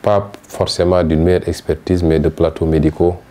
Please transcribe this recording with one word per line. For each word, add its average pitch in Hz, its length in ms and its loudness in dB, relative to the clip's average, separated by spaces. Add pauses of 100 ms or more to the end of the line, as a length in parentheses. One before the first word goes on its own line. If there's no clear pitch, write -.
pas 101 280 0 (180)
forcément 90 540 0
d'une 80 200 2
meilleure 90 260 2
expertise, 85 540 -4
mais 80 180 2
de 78 80 0
plateaux 80 380 -2
médicaux 80 500 0 (140)